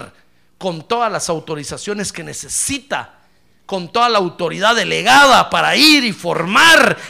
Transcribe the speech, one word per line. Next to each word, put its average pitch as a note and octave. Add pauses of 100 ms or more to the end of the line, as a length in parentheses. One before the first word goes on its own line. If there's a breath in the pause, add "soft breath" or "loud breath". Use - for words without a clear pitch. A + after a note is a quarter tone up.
(600)
con E3+
todas A#3
las E3
autorizaciones D#3+
que E3+
necesita, D3 (500)
con F3+
toda A#3+
la A3
autoridad F3+
delegada G#3+
para E3
ir C#4+
y A3+
formar G3 (120 loud breath)